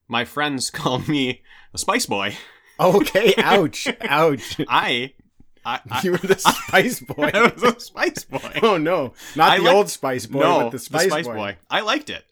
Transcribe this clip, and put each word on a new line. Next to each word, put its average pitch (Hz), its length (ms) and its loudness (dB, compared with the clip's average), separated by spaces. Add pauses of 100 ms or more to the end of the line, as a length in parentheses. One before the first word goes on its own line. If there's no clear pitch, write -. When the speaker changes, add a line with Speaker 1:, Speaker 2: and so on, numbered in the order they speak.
Speaker 1:
my 117 180 -4
friends 147 440 -4
<laughs> - 20 -10
called - 360 -4
me 135 340 -2 (320)
a - 40 -12
Spice 240 280 -2
Boy. 196 300 -4 (440)
Speaker 2:
Okay, 196 560 4
Speaker 1:
<laughs> - 20 0
Speaker 2:
ouch, 175 500 2 (140)
ouch. 143 560 0 (100)
Speaker 1:
I, 135 460 0 (520)
I, 123 140 -4 (100)
I 127 140 -4
Speaker 2:
You 180 80 0
were 180 80 2
the 190 180 0
Spice - 640 2
Boy. - 320 -4
Speaker 1:
<laughs> - 20 0
I 214 180 4
was 175 120 -6
a 240 160 2
Spice - 460 -6
Boy. - 360 -8
Speaker 2:
Oh, 208 160 4
no. 156 360 -2 (220)
Not 160 180 6
Speaker 1:
I 185 40 4
Speaker 2:
the 185 60 0
Speaker 1:
like 170 100 4
Speaker 2:
old 196 160 4
Spice 127 380 -6
Boy, 135 140 -2
Speaker 1:
No, 165 240 4
Speaker 2:
but 117 80 -6
the 131 60 -10
Spice 160 260 -2
Speaker 1:
the 196 40 0
Spice 165 160 -2
Speaker 2:
Boy. 117 100 -10
Speaker 1:
Boy. 101 220 -6 (140)
I 180 100 -2
liked 226 300 -4
it. - 200 -12